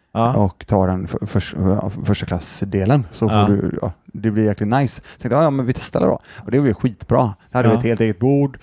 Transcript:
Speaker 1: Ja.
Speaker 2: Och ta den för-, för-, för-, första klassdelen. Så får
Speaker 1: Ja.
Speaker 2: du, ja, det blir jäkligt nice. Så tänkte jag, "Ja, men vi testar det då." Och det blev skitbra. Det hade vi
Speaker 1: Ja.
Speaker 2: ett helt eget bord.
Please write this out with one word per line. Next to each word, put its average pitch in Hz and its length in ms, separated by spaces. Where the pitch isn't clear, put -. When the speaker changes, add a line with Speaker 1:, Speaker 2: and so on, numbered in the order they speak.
Speaker 1:
Ja. 113 160
Speaker 2:
Och 104 340
ta 95 200
den 92 200
för-, - 180
för-, 101 160
för-, - 640
första 101 200
klassdelen. 98 840
Så - 180
får 107 80
Speaker 1:
Ja. 104 100
Speaker 2:
du, - 340
ja, - 100
det 107 260
blir 107 140
jäkligt 104 240
nice. 131 320
Så - 60
tänkte 120 140
jag, 151 80
"Ja, 160 60
men 135 160
vi 123 80
testar - 260
det - 60
då." - 140
Och - 60
det 127 100
blev 131 120
skitbra. 117 600
Det - 60
hade 123 120
vi 110 40
Speaker 1:
Ja. 107 60
Speaker 2:
ett - 60
helt 113 160
eget 110 180
bord. 139 440